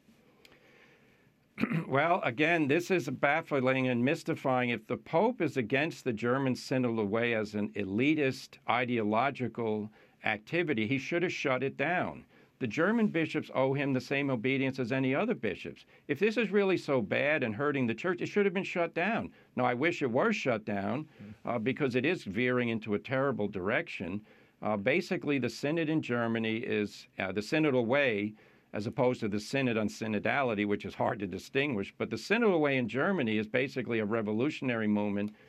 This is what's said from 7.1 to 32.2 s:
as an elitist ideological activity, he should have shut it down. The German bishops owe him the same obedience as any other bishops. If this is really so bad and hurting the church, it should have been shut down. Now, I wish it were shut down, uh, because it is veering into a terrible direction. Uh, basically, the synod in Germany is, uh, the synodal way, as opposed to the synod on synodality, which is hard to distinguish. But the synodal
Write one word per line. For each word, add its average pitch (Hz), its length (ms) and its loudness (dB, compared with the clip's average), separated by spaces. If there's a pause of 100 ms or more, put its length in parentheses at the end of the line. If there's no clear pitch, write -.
as 107 200 -2
an 104 160 -2
elitist 131 880 0 (100)
ideological 113 1200 0 (340)
activity, 110 640 0
he 135 120 0
should - 240 -2
have 180 100 0
shut 127 300 -2
it 135 140 -4
down. 139 480 -2 (360)
The 131 80 -2
German 202 400 2
bishops 156 460 -2
owe 135 200 2
him 139 180 0
the 127 80 2
same 139 300 -2
obedience 131 480 0
as 120 140 -2
any 135 220 2
other 208 200 0
bishops. - 500 -6 (240)
If 139 100 -2
this 214 180 2
is 226 160 2
really 190 260 4
so 135 240 2
bad 131 400 2
and 110 120 0
hurting 139 320 0
the 113 80 2
church, 180 280 -2
it 160 40 -2
should 202 200 2
have 185 80 0
been 190 100 -2
shut 170 300 -2
down. 165 360 -2 (260)
Now, 123 80 4
I 123 100 4
wish 156 280 0
it 131 80 2
were 165 220 2
shut 123 320 0
down, 107 420 -2 (380)
uh, 117 140 -2
because 123 360 0
it 127 120 2
is 170 180 0
veering 123 460 0
into 110 240 -2
a 101 40 2
terrible 123 500 0
direction. 101 720 -4 (420)
Uh, 107 140 0
basically, 143 640 0
the 120 120 0
synod 156 400 -2
in 156 100 2
Germany 113 580 0
is, 107 500 -2 (100)
uh, 95 140 -2
the 98 80 -2
synodal 127 460 2
way, 107 480 2 (380)
as 104 140 -4
opposed 123 340 0
to 113 80 -2
the 101 120 -2
synod 127 360 0
on 107 120 0
synodality, 110 760 0
which 104 180 0
is 90 100 -10
hard 120 240 0
to 101 80 -4
distinguish. 98 720 -2
But 113 100 -2
the 113 80 -4
synodal 196 440 2